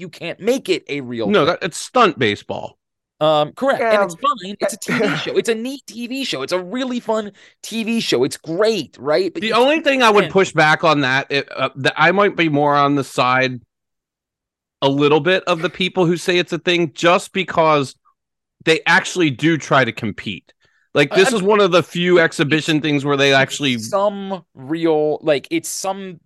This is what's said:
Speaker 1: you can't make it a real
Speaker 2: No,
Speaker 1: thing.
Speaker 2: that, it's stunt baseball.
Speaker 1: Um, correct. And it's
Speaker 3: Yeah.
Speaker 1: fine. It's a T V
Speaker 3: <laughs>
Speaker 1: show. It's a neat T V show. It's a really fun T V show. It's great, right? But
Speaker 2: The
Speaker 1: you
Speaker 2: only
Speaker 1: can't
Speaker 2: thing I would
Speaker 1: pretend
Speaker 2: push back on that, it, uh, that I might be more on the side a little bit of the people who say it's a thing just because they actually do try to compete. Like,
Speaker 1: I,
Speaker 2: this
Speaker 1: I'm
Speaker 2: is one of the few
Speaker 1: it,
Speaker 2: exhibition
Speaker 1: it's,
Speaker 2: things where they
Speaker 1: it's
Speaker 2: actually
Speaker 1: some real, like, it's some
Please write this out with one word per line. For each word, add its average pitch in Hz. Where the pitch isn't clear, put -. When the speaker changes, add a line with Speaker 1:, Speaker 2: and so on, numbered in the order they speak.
Speaker 1:
you 180
can't -
make 247
it 160
a 143
real 120
Speaker 2:
No, 196
Speaker 1:
thing. 170
Speaker 2:
that, -
it's 190
stunt -
baseball. -
Speaker 1:
Um, 151
correct. 269
And 220
it's 175
Speaker 3:
Yeah. 247
Speaker 1:
fine. 208
It's 202
a -
T -
V 226
Speaker 3:
<laughs> 151
Speaker 1:
show. 156
It's 202
a 226
neat 254
T 226
V 262
show. 131
It's 139
a 180
really 247
fun 220
T 220
V 226
show. 127
It's 139
great, 180
right? 165
But 185
Speaker 2:
The 202
Speaker 1:
you 220
Speaker 2:
only 254
Speaker 1:
can't 311
Speaker 2:
thing 269
I 226
would 208
Speaker 1:
pretend 156
Speaker 2:
push 190
back 156
on 156
that, 135
it, 139
uh, 131
that 135
I 160
might 196
be 165
more 143
on 143
the 139
side 127
a 139
little 147
bit 180
of 175
the 175
people 185
who 170
say 175
it's 175
a 170
thing 175
just 214
because 156
they 160
actually 180
do 151
try 139
to 113
compete. -
Like, 143
Speaker 1:
I, -
Speaker 2:
this 185
Speaker 1:
I'm 240
Speaker 2:
is 208
one 208
of 190
the 175
few 175
Speaker 1:
it, 165
Speaker 2:
exhibition 156
Speaker 1:
it's, 139
Speaker 2:
things 147
where 143
they 139
Speaker 1:
it's 135
Speaker 2:
actually 135
Speaker 1:
some 196
real, 151
like, 143
it's 160
some 190